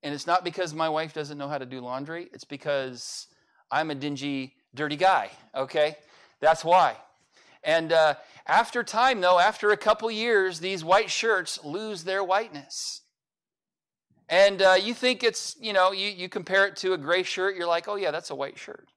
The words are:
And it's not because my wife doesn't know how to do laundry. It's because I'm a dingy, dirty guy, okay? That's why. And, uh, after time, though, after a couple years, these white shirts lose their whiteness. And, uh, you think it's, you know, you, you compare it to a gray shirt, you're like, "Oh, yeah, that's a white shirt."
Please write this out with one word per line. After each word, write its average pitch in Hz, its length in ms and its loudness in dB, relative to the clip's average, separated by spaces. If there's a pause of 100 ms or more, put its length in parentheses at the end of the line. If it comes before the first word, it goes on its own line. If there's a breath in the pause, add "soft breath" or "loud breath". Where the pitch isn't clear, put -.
And 143 100 -6
it's 143 140 -8
not 180 180 2
because 170 280 -4
my 160 160 -2
wife 156 240 -4
doesn't 147 240 -10
know 143 120 -8
how 147 80 -6
to 131 80 -8
do 127 160 -12
laundry. 139 520 -10
It's - 120 -20
because 135 800 -6 (420)
I'm 151 220 0
a 143 40 -4
dingy, 139 600 -8 (180)
dirty 147 220 -4
guy, 160 360 2 (220)
okay? 151 440 0 (420 soft breath)
That's 160 240 2
why. 160 340 4 (680 soft breath)
And, 160 280 0
uh, 156 240 4 (300 loud breath)
after 226 380 2
time, 233 360 2
though, 180 200 6
after 208 320 2
a 202 60 4
couple 220 320 0
years, 214 500 0
these 180 240 -6
white 185 280 2
shirts 208 520 -2
lose 185 420 -8
their 190 180 -2
whiteness. 185 800 -4 (1300)
And, 190 300 6
uh, 190 180 8
you 214 140 -2
think 254 300 0
it's, - 360 -2
you 220 140 -8
know, 190 180 6
you, 196 200 -6
you 180 180 -10
compare 196 380 0
it 185 100 -8
to 190 160 0
a 170 60 -2
gray 170 240 0
shirt, 190 320 -2
you're 175 100 -6
like, 170 220 -2
"Oh, 208 80 -6
yeah, 185 160 -2
that's 160 180 -8
a 143 60 -8
white 139 240 -8
shirt." - 380 -18